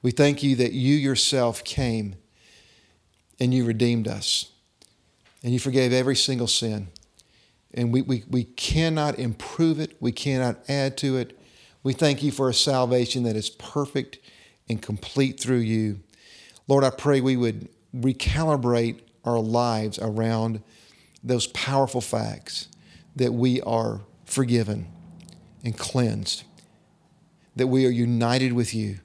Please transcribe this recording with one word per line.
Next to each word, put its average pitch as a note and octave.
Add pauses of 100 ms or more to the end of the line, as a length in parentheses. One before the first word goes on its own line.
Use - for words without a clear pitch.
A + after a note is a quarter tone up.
We B2
thank C#3+
you C3+
that A#2+
you C3
yourself C3
came A2+ (1300)
and B2+
you B2+
redeemed A#2
us - (920)
and A#2+
you B2+
forgave B2+
every B2+
single B2
sin. G#2+ (880)
And A#2+
we, C3
we, B2+
we B2
cannot D#3+
improve D3
it. -
We A#2
cannot B2+ (100)
add C3+
to C3+
it. B2 (440)
We C3+
thank C#3+
you D3
for C3
a A#2+
salvation B2
that A2
is G#2+
perfect - (500)
and A2
complete -
through B2+
you. A2 (680)
Lord, C#3
I B2+
pray C#3
we C3
would G#2+ (280)
recalibrate B2 (240)
our A#2
lives A2
around A2+ (640)
those A#2+
powerful C3
facts A2 (480)
that B2
we B2
are A2+ (220)
forgiven A2 (800)
and A#2
cleansed, G#2+ (1120)
that B2+
we C3
are B2+
united A#2+
with A#2+
you G#2